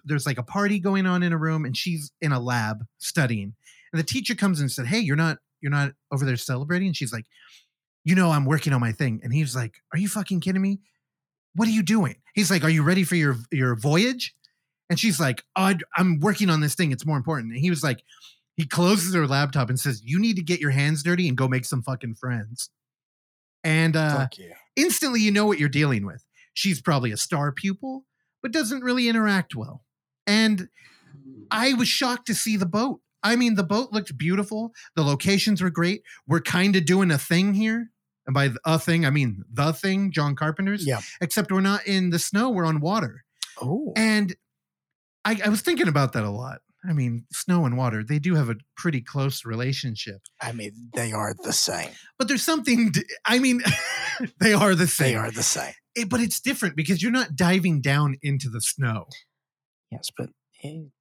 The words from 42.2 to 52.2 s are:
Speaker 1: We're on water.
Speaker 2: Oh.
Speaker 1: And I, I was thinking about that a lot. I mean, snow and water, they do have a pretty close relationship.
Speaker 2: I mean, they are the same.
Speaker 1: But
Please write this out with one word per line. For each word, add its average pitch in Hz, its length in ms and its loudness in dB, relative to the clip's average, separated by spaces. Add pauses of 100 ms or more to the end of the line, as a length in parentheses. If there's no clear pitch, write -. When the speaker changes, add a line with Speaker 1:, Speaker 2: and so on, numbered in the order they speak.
Speaker 1:
We're 185 160 0
on 160 140 2
water. 165 440 -2 (380)
Speaker 2:
Oh. 202 340 -4
Speaker 1:
And 214 400 2 (880)
I, 214 220 -2
I 214 40 2
was 208 120 0
thinking 269 260 0
about 143 260 2
that 113 100 -2
a 104 80 -4
lot. 123 300 -10 (220)
I 180 100 -4
mean, 120 380 -2
snow 175 340 0
and 123 120 0
water, 110 260 -2
they 143 140 -2
do 170 160 0
have 143 160 2
a 117 60 -4 (200)
pretty 147 260 -2
close 139 440 -4
relationship. 113 760 -6 (220)
Speaker 2:
I 120 100 -6
mean, 113 440 -12
they 117 160 -4
are 107 320 -4
the - 100 -4
same. - 380 -2 (260)
Speaker 1:
But 254 100 -2